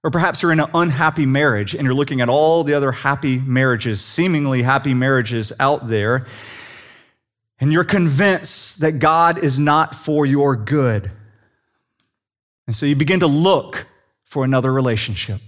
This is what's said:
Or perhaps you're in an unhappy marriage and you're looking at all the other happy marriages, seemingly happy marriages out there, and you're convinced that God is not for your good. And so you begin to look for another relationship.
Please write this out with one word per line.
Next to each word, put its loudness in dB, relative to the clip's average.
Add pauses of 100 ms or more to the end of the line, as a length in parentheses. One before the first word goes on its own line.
Or -2
perhaps 0
you're 2
in 2
an -2
unhappy 0
marriage 0
and -4
you're 2
looking -2
at 2
all 2
the 0
other 0
happy -2
marriages, 0
seemingly 0
happy 0
marriages 0
out 0
there, 0 (1300)
and 0
you're 2
convinced 0
that 0
God 2
is 0
not 2
for 0
your 2
good. -2 (1600)
And -4
so -6
you 2
begin 2
to 4
look 0 (360)
for -6
another 2
relationship. -2